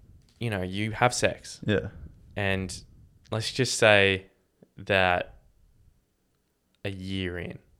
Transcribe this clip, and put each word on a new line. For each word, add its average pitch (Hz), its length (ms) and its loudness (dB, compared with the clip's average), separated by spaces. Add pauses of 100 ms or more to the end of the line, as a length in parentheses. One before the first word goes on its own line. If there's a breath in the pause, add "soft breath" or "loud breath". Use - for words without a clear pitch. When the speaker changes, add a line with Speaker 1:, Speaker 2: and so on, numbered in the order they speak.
(400)
Speaker 1:
you 117 100 -4
know, 98 120 -2
you 101 280 -4
have 120 240 2
sex. - 500 -4
Speaker 2:
Yeah. 104 240 0 (460)
Speaker 1:
And 95 420 -2 (540)
let's 110 220 -4
just - 260 0
say 98 480 6 (520)
that 92 560 0 (1500)
a 101 60 -6
year 92 480 -6
in 90 220 -10 (200)